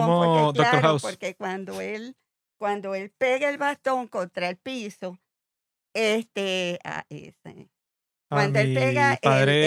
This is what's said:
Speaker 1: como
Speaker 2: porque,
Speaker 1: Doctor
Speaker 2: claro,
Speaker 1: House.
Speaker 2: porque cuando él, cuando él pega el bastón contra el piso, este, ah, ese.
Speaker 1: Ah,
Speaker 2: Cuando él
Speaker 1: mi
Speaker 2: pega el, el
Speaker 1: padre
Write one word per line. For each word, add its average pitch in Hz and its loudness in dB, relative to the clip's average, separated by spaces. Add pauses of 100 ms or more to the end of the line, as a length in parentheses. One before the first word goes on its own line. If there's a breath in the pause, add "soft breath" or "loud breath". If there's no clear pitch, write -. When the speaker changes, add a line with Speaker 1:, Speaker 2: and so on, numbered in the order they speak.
Speaker 1:
como 170 4
Speaker 2:
porque, 160 4
Speaker 1:
Doctor 151 4
Speaker 2:
claro, 139 4
Speaker 1:
House. 151 2
Speaker 2:
porque 190 -6
cuando 190 -8
él, 214 -10 (440)
cuando 202 -4
él 196 -8
pega 262 0
el 285 -4
bastón 269 -2
contra 180 -6
el 185 -8
piso, 208 -10 (760)
este, 196 -2
ah, 151 -10
ese. 151 -18 (600)
Speaker 1:
Ah, 147 -2
Speaker 2:
Cuando 143 2
él 135 2
Speaker 1:
mi 131 0
Speaker 2:
pega 135 2
el, 277 2
el - -6
Speaker 1:
padre 139 4